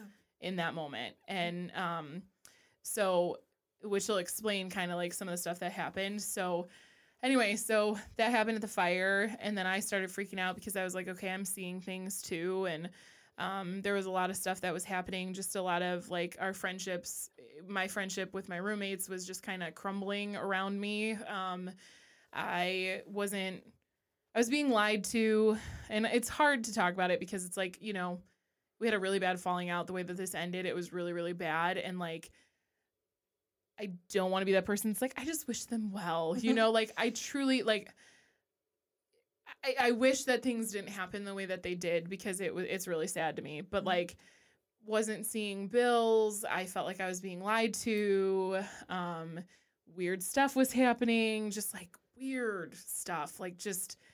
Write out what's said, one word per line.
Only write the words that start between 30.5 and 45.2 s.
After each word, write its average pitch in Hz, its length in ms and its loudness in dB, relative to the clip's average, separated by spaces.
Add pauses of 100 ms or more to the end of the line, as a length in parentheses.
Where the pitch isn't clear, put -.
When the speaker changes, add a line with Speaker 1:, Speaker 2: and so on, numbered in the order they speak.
Speaker 1:
it 170 100 0
was 170 180 -4
really, 175 200 -2
really 170 200 -2
bad. 170 440 0
And, 185 220 -4
like, 165 320 -6 (1500)
I 202 140 -6 (160)
don't 185 220 2
wanna 190 140 2
be 190 80 6
that 185 120 6
person 208 260 2
that's 202 120 -2
like, 262 140 -2
"I 254 80 -6
just 311 220 -4
wish - 180 -4
them 214 260 -2
well," 165 440 0
you 233 180 4
Speaker 2:
<laughs> - 20 6
Speaker 1:
know? 226 160 6
Like, 220 260 4
I 240 140 2
truly, 262 520 2
like, 214 300 0 (1700)
I, 269 160 2
I 240 120 6
wish 262 340 4
that 247 180 2
things 226 280 0
didn't 202 180 -6
happen 202 340 -6
the 196 100 -6
way 196 120 -4
that 180 180 -4
they 180 120 -2
did 175 340 0
because 190 320 -4
it 180 120 -2
wa-, 180 80 -2
it's 185 260 -4
really 170 200 0
sad 160 300 -2
to 151 40 -6
me. 147 200 -6
But, 196 180 -4
Speaker 2:
Mm-hmm. 185 80 -2
Speaker 1:
like, 175 300 0 (680)
wasn't 214 400 0